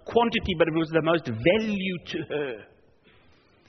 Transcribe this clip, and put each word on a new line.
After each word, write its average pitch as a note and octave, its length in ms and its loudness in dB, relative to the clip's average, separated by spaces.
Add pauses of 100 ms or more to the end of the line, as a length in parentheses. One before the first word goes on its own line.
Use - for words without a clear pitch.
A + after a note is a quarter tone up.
quantity, A3 520 2
but E3 80 4
it D#3 80 -2
was D#3+ 160 0
the D#3+ 120 2
most E3 220 2
value F#3 840 0
to F#3 120 -8 (100)
her. C3 380 -6 (1040)